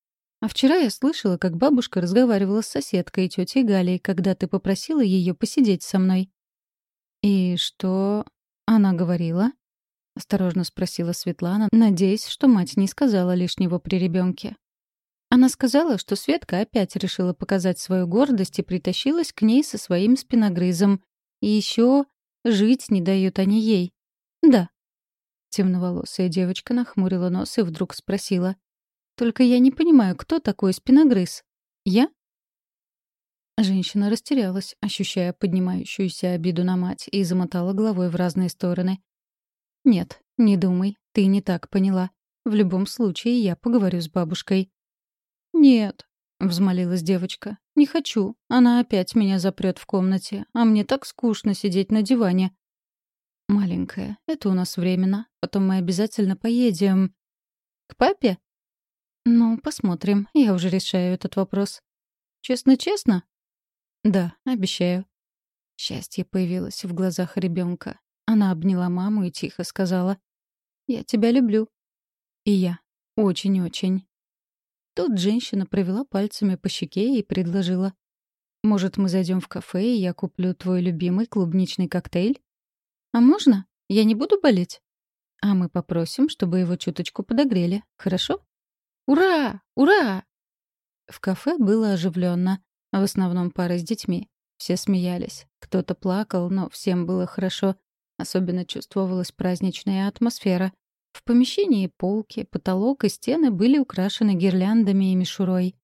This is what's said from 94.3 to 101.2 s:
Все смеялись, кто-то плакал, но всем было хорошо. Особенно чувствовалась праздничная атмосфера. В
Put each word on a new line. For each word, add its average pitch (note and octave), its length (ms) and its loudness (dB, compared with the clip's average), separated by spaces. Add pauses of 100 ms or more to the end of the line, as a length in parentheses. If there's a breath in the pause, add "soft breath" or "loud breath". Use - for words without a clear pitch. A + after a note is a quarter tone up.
Все F3+ 200 -4
смеялись, F3+ 680 -4 (140)
кто-то - 340 -4
плакал, F#3 560 -4
но F#3+ 200 -4
всем F3+ 360 -2
было F3+ 220 -2
хорошо. F#3+ 480 -4 (420)
Особенно F3+ 480 -4
чувствовалась F#3 680 -6
праздничная F#3+ 760 -4
атмосфера. F#3+ 640 -2 (400)
В - 120 -20